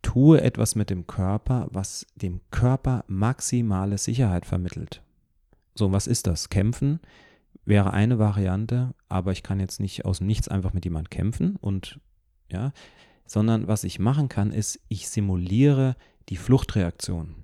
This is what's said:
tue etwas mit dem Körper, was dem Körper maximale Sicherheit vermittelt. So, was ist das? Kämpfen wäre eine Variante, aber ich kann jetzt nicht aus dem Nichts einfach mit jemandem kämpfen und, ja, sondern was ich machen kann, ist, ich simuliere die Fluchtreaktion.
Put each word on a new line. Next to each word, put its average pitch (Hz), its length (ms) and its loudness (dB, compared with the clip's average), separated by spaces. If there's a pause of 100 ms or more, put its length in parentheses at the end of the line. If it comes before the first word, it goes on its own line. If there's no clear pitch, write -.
tue 143 400 6
etwas - 340 0
mit 104 140 0
dem 90 180 -4
Körper, 104 640 -2
was - 340 -8 (100)
dem 92 260 -6 (100)
Körper 127 560 0
maximale 101 880 0
Sicherheit 113 480 0
vermittelt. - 560 -6 (720)
So, 98 180 0
was 98 140 0
ist - 220 -2
das? 85 220 -2
Kämpfen 131 500 0 (680)
wäre 101 280 4
eine 110 260 4
Variante, 107 720 0 (140)
aber 92 240 -2
ich 92 100 -4
kann 98 180 -2
jetzt 95 200 -4
nicht - 260 -6
aus 95 140 0
dem 92 80 -2
Nichts - 220 0
einfach 92 240 -2
mit 90 120 -4
jemandem 82 240 -4
kämpfen 123 460 -2
und, 98 440 -6 (520)
ja, 117 220 -4 (520)
sondern 107 420 2
was 104 180 0
ich - 140 -8
machen 135 280 2
kann, 104 240 0
ist, - 380 -4
ich - 200 -6
simuliere 110 880 2 (340)
die 92 80 -6
Fluchtreaktion. 87 1080 0